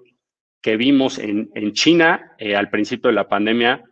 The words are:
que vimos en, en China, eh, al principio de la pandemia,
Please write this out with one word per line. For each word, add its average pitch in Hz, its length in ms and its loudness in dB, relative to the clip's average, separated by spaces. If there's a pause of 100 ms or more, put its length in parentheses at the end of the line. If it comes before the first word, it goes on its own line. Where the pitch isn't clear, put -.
(640)
que 110 140 0
vimos 131 420 2
en, 107 360 -6
en 104 180 -6
China, 165 680 2
eh, 104 160 -4
al 101 160 0
principio 110 380 -2
de 113 60 4
la 98 120 0
pandemia, 117 640 0